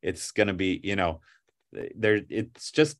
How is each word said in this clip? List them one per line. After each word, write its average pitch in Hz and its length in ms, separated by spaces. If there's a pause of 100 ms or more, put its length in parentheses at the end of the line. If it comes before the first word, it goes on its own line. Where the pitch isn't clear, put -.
It's - 300
gonna 101 220
be, 92 300
you 98 120
know, 85 240 (520)
there, 107 560
it's - 420
just 151 300